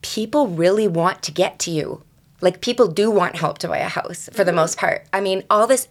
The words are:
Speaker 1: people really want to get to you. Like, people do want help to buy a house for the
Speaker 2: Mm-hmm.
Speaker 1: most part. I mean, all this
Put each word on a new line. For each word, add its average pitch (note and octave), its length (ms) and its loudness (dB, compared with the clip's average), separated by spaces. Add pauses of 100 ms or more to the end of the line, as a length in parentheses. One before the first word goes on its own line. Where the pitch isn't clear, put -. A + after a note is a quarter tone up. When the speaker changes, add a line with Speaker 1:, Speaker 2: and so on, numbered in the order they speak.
Speaker 1:
people A3+ 460 0
really F#3 400 2
want E3+ 360 0
to D#3 80 -6
get F3+ 280 -2
to E3+ 120 -6
you. D3 320 -6 (380)
Like, F#3 200 0
people B3 260 2
do G3+ 240 2
want F3+ 260 2
help D#3+ 220 -2
to F3+ 80 -6
buy D#3+ 120 -2
a - 100 -2
house - 420 -8
for D3+ 120 0
the F3 80 4
Speaker 2:
Mm-hmm. E3 40 0
Speaker 1:
most E3 220 2
part. - 340 -2
I G3 80 0
mean, F#3+ 300 -2
all G#3 180 4
this B3+ 220 0